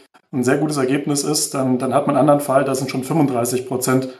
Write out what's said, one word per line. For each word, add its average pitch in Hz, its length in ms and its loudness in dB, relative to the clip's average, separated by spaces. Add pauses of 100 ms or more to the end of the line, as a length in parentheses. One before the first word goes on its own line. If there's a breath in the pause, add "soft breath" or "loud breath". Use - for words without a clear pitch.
(320 loud breath)
ein 131 120 -2
sehr 139 160 2
gutes 151 180 -2
Ergebnis 143 460 0
ist, 151 320 -4
dann, 127 240 0
dann 123 140 -2
hat 143 120 2
man 147 100 0
einen 147 140 4
anderen 143 120 4
Fall, 139 220 2
da 139 120 -2
sind 135 160 -6
schon 131 120 -4
fünfunddreißig 127 640 0
Prozent 131 420 0 (100)